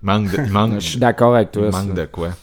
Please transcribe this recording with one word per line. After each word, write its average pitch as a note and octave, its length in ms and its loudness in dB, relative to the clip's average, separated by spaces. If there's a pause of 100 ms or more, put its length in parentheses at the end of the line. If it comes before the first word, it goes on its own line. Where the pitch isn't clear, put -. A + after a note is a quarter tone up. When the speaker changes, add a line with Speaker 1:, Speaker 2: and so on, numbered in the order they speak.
Speaker 1:
il G2 40 -6
manque G2+ 260 0
de... A#2+ 120 -2
il G#2+ 60 -2
manque G#2+ 240 2
Speaker 2:
<laughs> G#2 60 -2
Je E2+ 80 -6
suis C3 100 -6
d'accord A#2+ 380 4
avec A2 160 0
toi, G#2 140 0
Speaker 1:
il G#2 40 0
manque G2 200 -4
Speaker 2:
ça. F#2 40 -4
Speaker 1:
de E2+ 120 -2
quoi. E2+ 240 -6 (120)